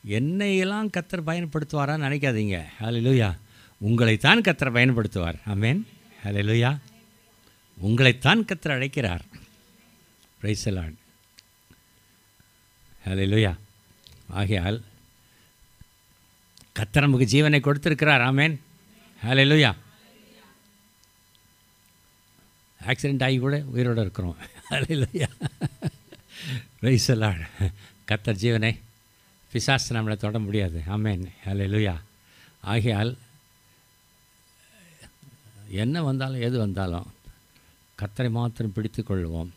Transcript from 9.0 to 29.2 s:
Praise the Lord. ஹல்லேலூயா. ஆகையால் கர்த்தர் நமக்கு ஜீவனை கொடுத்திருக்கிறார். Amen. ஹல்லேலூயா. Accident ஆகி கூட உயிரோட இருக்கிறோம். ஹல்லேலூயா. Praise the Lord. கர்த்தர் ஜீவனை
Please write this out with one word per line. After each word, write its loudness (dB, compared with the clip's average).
Praise -4
the -2
Lord. -6
ஹல்லேலூயா. 0
ஆகையால் -2
கர்த்தர் 0
நமக்கு 4
ஜீவனை 4
கொடுத்திருக்கிறார். 2
Amen. 2
ஹல்லேலூயா. 4
Accident -2
ஆகி 2
கூட 0
உயிரோட 0
இருக்கிறோம். -4
ஹல்லேலூயா. -2
Praise 2
the 4
Lord. -2
கர்த்தர் -2
ஜீவனை 0